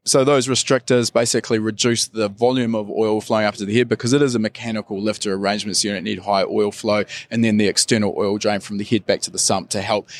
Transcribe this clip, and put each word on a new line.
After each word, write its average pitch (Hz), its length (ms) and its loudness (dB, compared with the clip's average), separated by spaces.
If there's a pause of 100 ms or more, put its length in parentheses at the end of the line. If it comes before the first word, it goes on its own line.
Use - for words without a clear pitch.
So 139 180 4
those 131 240 4
restrictors 123 680 2
basically 117 460 0
reduce 110 480 0
the 107 220 -2
volume 117 480 0
of 104 120 -4
oil 107 320 0
flowing 110 240 0
up 104 120 0
to 104 80 -8
the 104 120 0
head 123 120 4
because 117 240 0
it 143 100 6
is 123 140 2
a - 20 0
mechanical 107 640 -6
lifter 104 320 -2
arrangement, 98 440 -2
so 107 100 -2
you 101 60 -4
don't 90 100 -6
need 101 160 -6
high 98 240 2
oil 104 260 0
flow, 104 320 -2 (260)
and 117 160 0
then 107 120 4
the 104 100 4
external 104 500 0
oil 101 220 0
drain 104 220 -2
from 101 180 -8
the 104 60 -6
head 104 200 0
back 101 180 0
to - 100 -6
the 92 60 -6
sump 95 320 -2
to 98 120 -4
help 104 260 -2 (120)